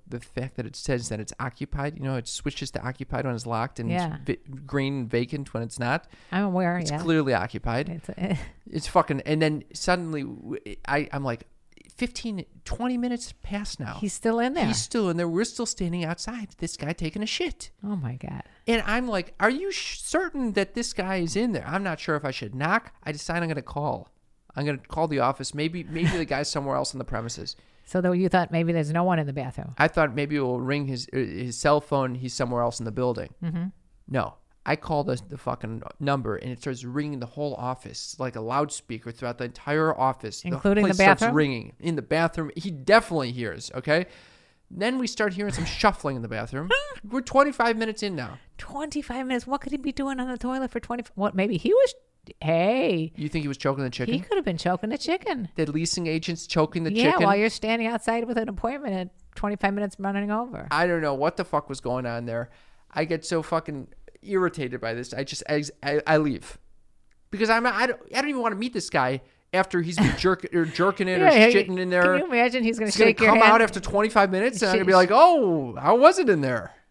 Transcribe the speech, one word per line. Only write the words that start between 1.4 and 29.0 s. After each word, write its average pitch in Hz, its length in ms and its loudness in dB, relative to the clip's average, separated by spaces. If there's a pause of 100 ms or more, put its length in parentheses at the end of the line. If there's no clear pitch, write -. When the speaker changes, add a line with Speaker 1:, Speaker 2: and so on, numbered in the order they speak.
Speaker 1:
You 139 100 -10
know, 135 100 -2
it 123 120 -6
switches - 440 -8
to - 120 -6
occupied 127 440 -6
when 123 80 -2
it's 120 100 -8
locked 117 340 -4
and 117 120 -2
Speaker 2:
Yeah. 175 240 -2
Speaker 1:
it's 143 100 -12
vi-, - 300 -6 (100)
green 139 360 -2
and 113 100 -6
vacant 127 420 -2
when 117 80 -4
it's 113 160 -8
not. 123 300 -2 (240)
Speaker 2:
I'm 196 140 0
aware, 180 340 0
Speaker 1:
It's 156 100 -4
Speaker 2:
yeah. 147 140 -2
Speaker 1:
clearly 156 320 2
occupied. 117 520 -2
Speaker 2:
It's 170 220 -12
a 185 260 -2 (180)
<laughs> - 160 -20
Speaker 1:
It's - 180 -6
fucking, 151 400 2
and 156 120 2
then 151 240 2 (100)
suddenly, 165 500 -2
w-, 120 360 -10 (280)
I, 143 260 0
I'm 139 100 -4
like, 120 220 -4 (500)
"Fifteen, 226 500 -6 (200)
twenty 247 320 -4
minutes 240 360 -4 (100)
past 202 360 -8
now." - 200 -8
Speaker 2:
He's 208 140 -4
still 226 260 0
in 254 140 0
there. 311 120 0
Speaker 1:
He's 226 160 0
still 214 280 0
in 165 80 0
there. 175 100 0
We're 170 180 0
still 233 200 -6
standing 175 380 -4
outside. 208 460 -6 (100)
This - 180 -6
guy 147 160 -4
taking 165 300 -4
a - 40 -4
shit. - 440 -6 (120)
Speaker 2:
Oh, 202 120 -4
my 131 200 -4
God. - 280 -10 (240)
Speaker 1:
And 226 180 2
I'm 240 240 -2
like, 185 320 -4
"Are 214 80 6
you 359 220 -4
sh-, - 280 -8
certain 285 540 -2
that 196 200 0
this 233 200 -4
guy 190 240 -2
is 170 180 -2
in 233 160 2
there?" 151 160 -2
I'm 190 160 -2
not 170 160 -4
sure 156 160 -2
if 147 80 -4
I 135 80 -2
should 110 240 -8
knock. 170 380 0 (100)
I 156 80 -6
decide 170 320 -4
I'm 165 60 -2
gonna 147 120 -4
call. - 480 -6 (460)
I'm 143 100 -2
gonna 143 120 -2
call 156 320 -2
the 143 100 0
office. 131 340 0
Maybe, 160 300 -4
maybe 160 240 -2 (100)
the 165 80 0
guy's 147 240 -2
somewhere 139 280 -2
else 135 160 -2
in 135 40 -10
the 123 80 -6
premises. - 500 -8 (300)
Speaker 2:
So - 140 -2
though 180 140 2
you 180 160 2
thought 180 220 2
maybe 165 200 2
there's 156 200 0
no 170 120 2